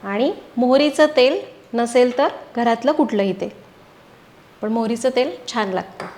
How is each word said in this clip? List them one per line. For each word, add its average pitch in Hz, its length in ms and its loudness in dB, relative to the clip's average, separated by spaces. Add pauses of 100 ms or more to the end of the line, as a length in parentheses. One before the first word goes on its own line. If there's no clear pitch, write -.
आणि 220 280 -2 (240)
मोहरीचं 285 500 4 (100)
तेल 277 240 4 (340)
नसेल 240 440 2
तर 294 100 2 (280)
घरातलं 240 360 0
कुठलंही 214 480 0
तेल, 208 100 -6 (1120)
पण 214 100 -4
मोहरीचं 226 440 -2
तेल 262 140 0 (220)
छान 214 160 -4
लागतं. - 380 -8 (120)